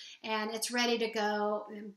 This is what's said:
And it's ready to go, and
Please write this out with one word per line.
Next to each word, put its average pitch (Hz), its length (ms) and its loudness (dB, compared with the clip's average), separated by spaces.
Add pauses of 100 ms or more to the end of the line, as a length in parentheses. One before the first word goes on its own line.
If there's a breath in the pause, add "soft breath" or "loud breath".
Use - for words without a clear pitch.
(240 loud breath)
And 220 300 0
it's 220 160 -2
ready 240 260 4
to 220 140 0
go, 208 580 0
and 208 280 -10